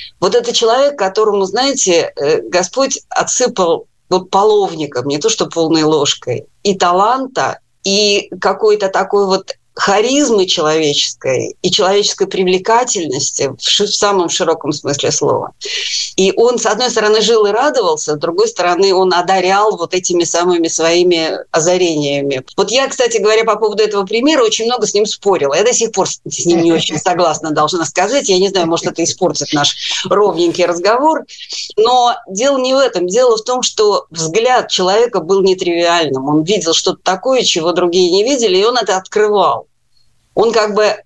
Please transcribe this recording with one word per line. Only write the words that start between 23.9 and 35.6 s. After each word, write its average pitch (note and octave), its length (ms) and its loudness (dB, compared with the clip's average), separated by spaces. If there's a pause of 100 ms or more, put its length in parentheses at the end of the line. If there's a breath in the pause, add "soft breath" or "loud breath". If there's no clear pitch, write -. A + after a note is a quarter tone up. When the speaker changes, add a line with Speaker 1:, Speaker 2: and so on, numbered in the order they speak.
Speaker 1:
примера B3 380 2
очень A3 220 0
много A#3 200 -2
с - 80 -2
ним G#3 120 2
спорила. D#3 500 -2
Я F#3 80 2
до A#3+ 100 2
сих A3 200 -2
пор F3+ 140 0
с, - 120 -10 (100)
с E3 160 -8
ним E3+ 180 4
не E3+ 100 4
очень D#3+ 240 -2
Speaker 2:
<laughs> - 20 -6
Speaker 1:
согласна, D#3 520 -2
должна D3+ 340 0
сказать. G#3 440 -2
Я F#3 100 2
не G3 100 2
знаю, F3+ 180 0
может, E3 200 -2
это E3 160 -4
испортит D#3 500 -2
наш - 520 -2
ровненький F3+ 600 2
разговор. A3 580 0 (540 loud breath)
Но A#3+ 380 4 (140)
дело C4 280 0
не B3+ 160 0
в C4 40 2
этом. F#3 300 0
Дело A3+ 300 4
в A3 60 -6
том, B3 200 -2
что G#3 480 0
взгляд F#3+ 580 0
человека G3 520 0
был F#3+ 200 2
нетривиальным. E3+ 840 0